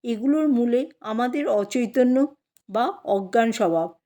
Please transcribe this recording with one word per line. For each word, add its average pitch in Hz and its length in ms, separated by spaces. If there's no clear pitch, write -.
এগুলোর 269 460
মূলে 240 400
আমাদের 247 480
অচৈতন্য 247 760
বা 220 180
অজ্ঞান 226 640
স্বভাব। 170 420